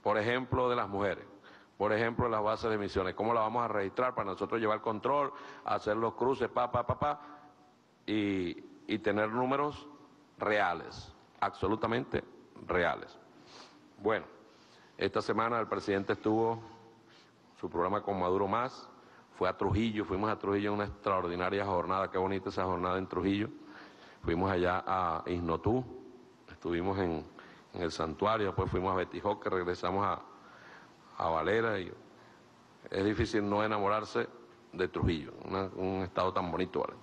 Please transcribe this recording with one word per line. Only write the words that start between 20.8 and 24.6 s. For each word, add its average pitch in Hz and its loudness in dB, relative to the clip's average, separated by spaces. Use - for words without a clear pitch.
extraordinaria 95 0
jornada, 92 0
qué 95 -2
bonita 95 0
esa 95 -2
jornada 90 0
en 92 -4
Trujillo. 98 0
Fuimos 87 2
allá 90 2